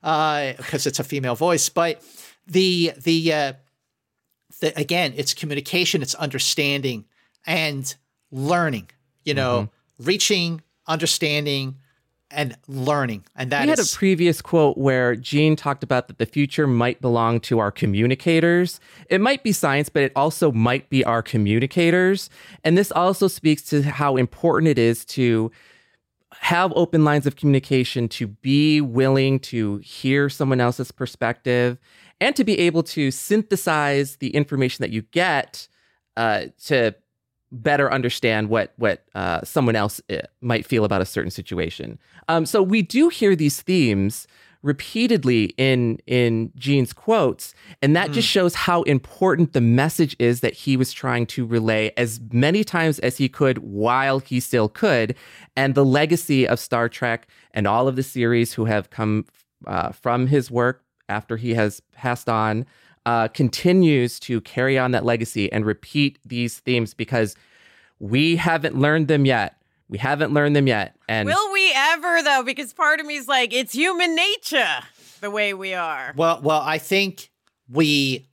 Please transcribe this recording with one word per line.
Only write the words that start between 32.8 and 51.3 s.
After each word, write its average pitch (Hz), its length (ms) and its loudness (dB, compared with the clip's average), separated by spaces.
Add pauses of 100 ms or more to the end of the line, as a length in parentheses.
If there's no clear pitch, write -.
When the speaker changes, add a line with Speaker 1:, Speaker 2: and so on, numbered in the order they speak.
Speaker 2:
to 143 260 -2
synthesize 151 1040 -2
the 135 200 -6
information 135 480 -2
that - 60 -4
you 110 200 -4
get, 170 560 -2 (500)
uh, 110 260 0 (240)
to 120 280 2 (580)
better 139 400 0
understand 120 560 0
what, 107 280 0
what, 110 260 0 (140)
uh, 90 260 -2
someone 123 320 0
else, 104 340 -2
uh, 101 100 -6 (220)
might 120 240 -2
feel 113 200 2
about 98 180 0
a - 20 0
certain - 280 -4
situation. 85 640 -8 (300)
Um, 160 180 0
so 202 160 2
we 196 180 2
do 262 280 2
hear 202 260 2
these 147 260 0
themes 107 680 0 (340)
repeatedly 139 840 0 (100)
in, 123 500 2
in 117 480 0
Gene's 131 380 0
quotes, - 600 -2 (280)
and 143 140 4
that 180 160 0
just 220 160 0
Speaker 1:
Mm. - 40 -2
Speaker 2:
shows 180 220 2
how 175 280 0
important 165 720 2
the 135 80 2
message 135 600 2
is 120 200 2
that 123 120 -2
he - 240 -2
was 127 160 0
trying 120 340 -2
to - 180 -6